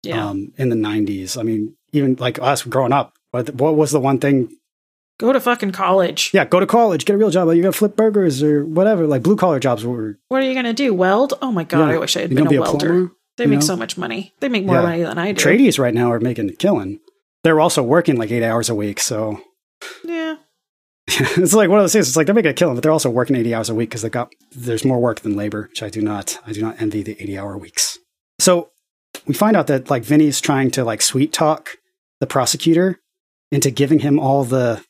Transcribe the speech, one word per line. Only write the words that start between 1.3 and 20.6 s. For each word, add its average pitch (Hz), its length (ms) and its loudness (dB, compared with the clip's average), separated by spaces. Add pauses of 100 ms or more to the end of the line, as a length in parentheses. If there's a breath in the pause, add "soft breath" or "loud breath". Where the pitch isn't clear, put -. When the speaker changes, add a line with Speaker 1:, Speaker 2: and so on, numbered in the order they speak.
Speaker 2:
I 113 60 -6
mean, 110 320 -4 (180)
even, 135 260 2
like, 123 220 -2
us 131 220 0
growing 127 280 0
up, 135 220 0 (180)
what, 123 240 -6
what 151 220 2
was 147 140 2
the 147 100 2
one 135 180 2
thing? 139 300 2 (720)
Speaker 1:
Go 233 120 2
to 269 80 4
fucking 240 320 -2
college. 180 640 0
Speaker 2:
Yeah, 185 120 4
go 180 140 2
to 190 60 2
college, 220 400 2
get 208 80 2
a 196 40 2
real 214 120 4
job. 170 180 2
Like, 165 100 4
you 170 40 4
gotta 190 160 2
flip 208 180 0
burgers 196 480 2
or 147 220 2
whatever. 175 420 2
Like, 135 160 0
blue 196 140 4
collar 165 220 2
jobs 117 260 0
were 113 320 -6 (120)
Speaker 1:
What 262 140 0
are 269 40 0
you 262 80 -2
gonna 240 180 -4
do? 254 220 0
Weld? 202 480 2
Oh 254 80 -4
my 180 120 -2
God, 160 260 2
Speaker 2:
Yeah. 156 60 0
Speaker 1:
I - 40 0
wish - 180 -4
I - 40 -4
had 170 100 -4
Speaker 2:
You're 131 60 2
Speaker 1:
been 151 80 4
Speaker 2:
gonna - 40 2
Speaker 1:
a - 0 -
Speaker 2:
be 147 80 4
a - 40 2
Speaker 1:
welder. 147 260 0
Speaker 2:
plumber, 175 240 2 (260)
Speaker 1:
They 240 80 -4
Speaker 2:
you - 60 4
Speaker 1:
make 143 100 2
Speaker 2:
know? 151 40 0
Speaker 1:
so 180 120 -2
much - 200 -8
money. 185 440 -8
They 277 80 -2
make 208 160 -2
more - 120 2
Speaker 2:
Yeah. 170 40 4
Speaker 1:
money 170 220 -2
than - 160 -6
I 190 120 -2
do. 190 100 -4
Speaker 2:
Tradies 196 380 4
right 123 140 2
now 120 180 2
are 117 80 -2
making 113 300 -4
a 87 40 -12
killing. 107 460 -2 (440)
They're 160 180 4
also 156 220 2
working, 147 340 2
like, 113 140 -4
eight 117 120 0
hours 113 260 -2
a 117 60 -2
week, 104 240 -4
so. 107 420 -4 (640 loud breath)
Speaker 1:
Yeah. 320 340 -8 (680)